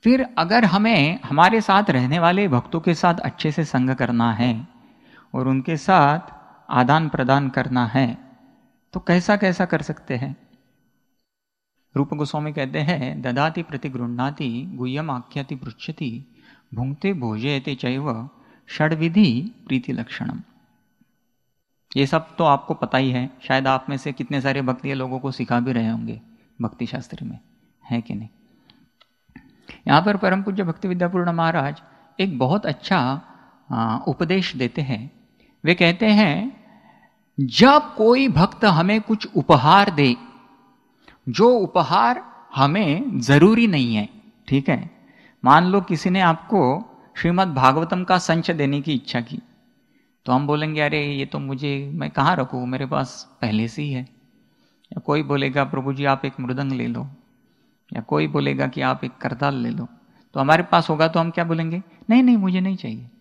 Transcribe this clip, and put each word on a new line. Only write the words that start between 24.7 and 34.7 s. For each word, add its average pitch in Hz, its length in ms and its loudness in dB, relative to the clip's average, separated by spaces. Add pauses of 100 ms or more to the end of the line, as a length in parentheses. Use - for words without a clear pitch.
ये 139 80 -4
लोगों 131 260 -6
को 135 120 -6
सिखा 123 280 -2
भी 123 120 -2
रहे 113 180 0
होंगे 113 320 -8 (400)
भक्ति 117 240 -8
शास्त्र - 400 -12
में, 117 140 -14 (500)
है 117 120 -2
कि 110 120 -12
नहीं? 110 160 -12 (1600)
यहाँ 147 140 6
पर 202 160 0
परम 190 260 0
पूज्य 196 200 -4
भक्ति 170 240 -4
विद्यापूर्ण 175 440 0
महाराज 165 500 -2 (380)
एक 185 200 -2
बहुत 147 260 2
अच्छा, 143 560 0 (500)
आ, 113 260 -2
उपदेश 170 580 -2
देते 127 260 -4